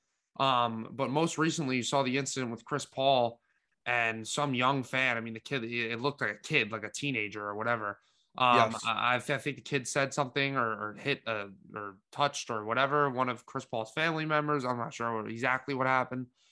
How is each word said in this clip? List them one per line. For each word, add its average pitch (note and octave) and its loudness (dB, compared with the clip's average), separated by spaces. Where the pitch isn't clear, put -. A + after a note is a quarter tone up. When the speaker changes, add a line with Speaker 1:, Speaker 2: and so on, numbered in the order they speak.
Speaker 1:
Um, A#2+ 2
but A#2+ -2
most D#3+ 2
recently, D3 2
you A#2 0
saw C#3 2
the C3 0
incident C3 -4
with A#2 -10
Chris C#3+ -4
Paul C3 2
and A2+ 0
some D3 0
young B2+ 4
fan. C3 0
I A2+ -2
mean, A2+ -8
the A2 -10
kid, C3+ -4
it, A#2 -2
it A#2 -4
looked C#3 0
like G#2+ 0
a G#2 -8
kid, A#2+ 2
like G#2+ -4
a G#2 -8
teenager G#2+ -4
or G#2 -6
whatever. A2 -2
Um, A#2+ 6
Speaker 2:
Yes. A2 -6
Speaker 1:
I, A#2 2
I A#2+ 0
th-, C#3+ -2
I - -8
think C#3 -4
the A#2+ -16
kid C3+ -4
said C3+ 0
something C#3 0
or, A#2+ 2
or G#2+ -4
hit C#3+ -2
a, G#2 -4
or G2+ -10
touched C#3 0
or G#2+ -2
whatever, C#3 2
one B2+ 0
of A#2 -6
Chris C3 -8
Paul's A2 -6
family D#3 0
members. D3 0
I'm B2 0
not A#2 -6
sure A#2 -2
what, G#2+ -6
exactly B2+ -2
what B2+ 0
happened, B2+ 0